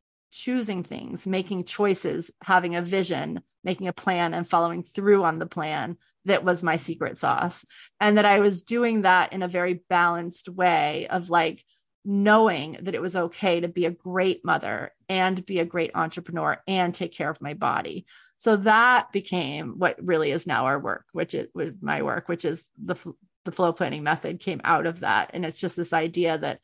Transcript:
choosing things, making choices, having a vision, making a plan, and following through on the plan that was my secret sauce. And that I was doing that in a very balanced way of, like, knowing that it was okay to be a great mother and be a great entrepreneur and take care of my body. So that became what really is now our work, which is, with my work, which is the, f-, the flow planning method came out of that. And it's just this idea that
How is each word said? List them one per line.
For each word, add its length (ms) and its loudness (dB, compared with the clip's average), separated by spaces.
choosing 500 -4
things, 440 -12
making 380 -2
choices, 680 -2
having 340 2
a 60 0
vision, 600 -2
making 240 -4
a 40 -2
plan, 420 0
and 140 -4
following 340 0
through 420 4
on 140 2
the 80 -6
plan 500 -4
that 200 2
was 200 2
my 120 2
secret 420 -6
sauce. 460 0
And 180 4
that 80 6
I 140 6
was 220 4
doing 400 0
that 300 6
in 100 -6
a 60 -2
very 400 -2
balanced 600 0
way 600 2
of, 220 -4
like, 340 2
knowing 760 4
that 120 -4
it 80 -4
was 140 -4
okay 440 0
to 80 -2
be 180 0
a 40 0
great 540 -2
mother 480 -2
and 380 0
be 140 -2
a 60 0
great 280 -2
entrepreneur 760 -4
and 260 0
take 200 -6
care 160 -4
of 100 -8
my 140 -10
body. 520 -4
So 200 4
that 540 4
became 640 -4
what 260 0
really 280 2
is 140 -4
now 200 0
our 140 2
work, 320 -6
which 220 -6
is, 200 -6
with 280 -8
my 200 -2
work, 260 -4
which 160 -6
is 240 -6
the, 120 -6
f-, 120 -14
the 60 -8
flow 200 2
planning 300 -4
method 380 -2
came 240 -6
out 220 2
of 140 -6
that. 340 0
And 120 -6
it's 140 -10
just 160 -6
this 180 -6
idea 440 0
that 260 -6